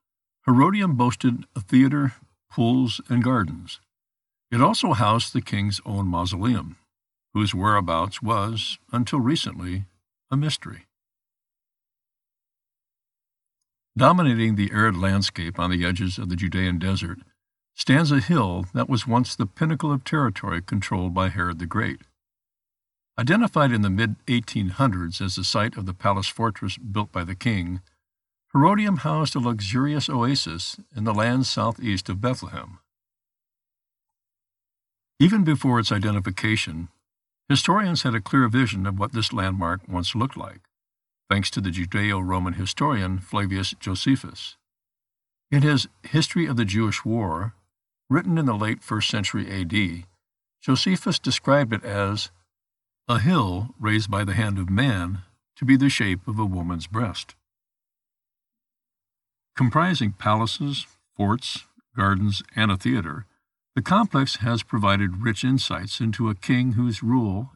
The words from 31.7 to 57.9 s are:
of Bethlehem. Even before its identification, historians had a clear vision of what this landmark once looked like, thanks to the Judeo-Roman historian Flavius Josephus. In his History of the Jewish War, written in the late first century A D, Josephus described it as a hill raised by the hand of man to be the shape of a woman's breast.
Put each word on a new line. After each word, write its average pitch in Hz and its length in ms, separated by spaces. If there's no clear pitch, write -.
of 98 100
Bethlehem. 92 600
Even 190 240
before 143 360
its 110 120
identification, 101 960
historians 185 540
had 120 140
a 110 40
clear 127 280
vision 107 400
of 95 100
what 101 160
this 113 180
landmark 95 560
once 87 280
looked 135 200
like, - 260
thanks 98 220
to 123 100
the 98 80
Judeo-Roman 92 840
historian 95 640
Flavius 95 600
Josephus. - 800
In 143 100
his 143 260
History - 460
of 117 100
the 117 80
Jewish 104 400
War, 104 480
written 170 300
in 147 80
the 117 80
late 107 260
first 107 260
century 101 440
A 95 120
D, 87 420
Josephus 175 580
described 135 540
it 110 120
as 101 460
a 120 100
hill 107 500
raised 107 300
by 101 140
the 101 100
hand 104 240
of 90 120
man 95 500
to - 80
be 131 100
the 135 140
shape 95 360
of 104 140
a 110 60
woman's 87 420
breast. 104 480